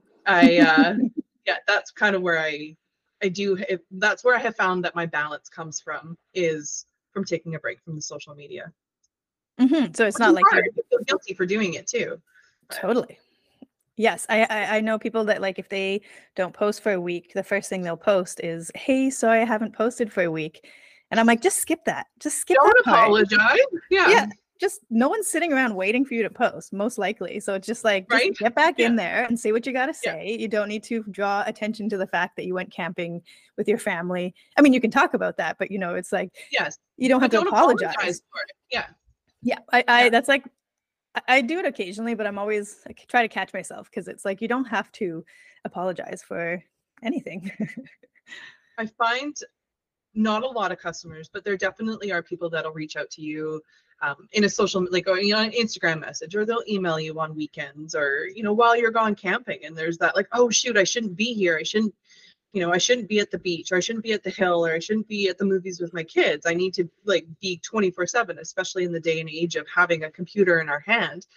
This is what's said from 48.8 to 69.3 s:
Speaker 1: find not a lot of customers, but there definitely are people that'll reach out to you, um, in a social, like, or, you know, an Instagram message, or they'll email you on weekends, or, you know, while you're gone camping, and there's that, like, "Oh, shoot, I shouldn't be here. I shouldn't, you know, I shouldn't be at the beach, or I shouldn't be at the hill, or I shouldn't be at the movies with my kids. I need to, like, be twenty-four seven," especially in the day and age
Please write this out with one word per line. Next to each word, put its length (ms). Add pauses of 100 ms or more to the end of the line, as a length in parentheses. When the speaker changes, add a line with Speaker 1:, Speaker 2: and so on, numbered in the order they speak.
Speaker 1:
find 500 (800)
not 280
a 40
lot 240
of 80
customers, 520
but 120
there 140
definitely 540
are 120
people 260
that'll 220
reach 240
out 160
to 100
you, 400 (400)
um, 320
in 100
a 60
social, 420
like, 160
or, 120
you 140
know, 80
an 100
Instagram 500
message, 340
or 100
they'll 220
email 320
you 200
on 160
weekends, 600
or, 400
you 80
know, 100
while 220
you're 160
gone 240
camping, 500
and 120
there's 220
that, 160
like, 180
"Oh, 160
shoot, 280
I 60
shouldn't 320
be 180
here. 240
I 60
shouldn't, 320 (560)
you 100
know, 120
I 60
shouldn't 280
be 120
at 120
the 80
beach, 320
or 60
I 20
shouldn't 240
be 100
at 100
the 60
hill, 360
or 80
I 60
shouldn't 280
be 220
at 80
the 80
movies 340
with 140
my 100
kids. 420
I 80
need 220
to, 140 (160)
like, 200 (140)
be 240
twenty-four 440
seven," 320
especially 440
in 80
the 80
day 220
and 80
age 260